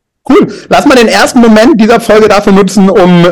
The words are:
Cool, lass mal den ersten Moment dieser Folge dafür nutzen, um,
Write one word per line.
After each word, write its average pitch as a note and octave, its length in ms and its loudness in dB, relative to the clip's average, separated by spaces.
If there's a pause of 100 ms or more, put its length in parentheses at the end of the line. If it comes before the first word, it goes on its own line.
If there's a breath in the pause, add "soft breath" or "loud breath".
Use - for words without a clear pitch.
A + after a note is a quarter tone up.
(280)
Cool, D4+ 180 2 (220 loud breath)
lass F3+ 180 -2
mal C#4 120 2
den A3 100 0
ersten A#3 320 -2
Moment A3+ 400 2
dieser A3+ 220 0
Folge G#3+ 260 0
dafür G3+ 240 0
nutzen, F#3+ 380 0
um, F3+ 420 2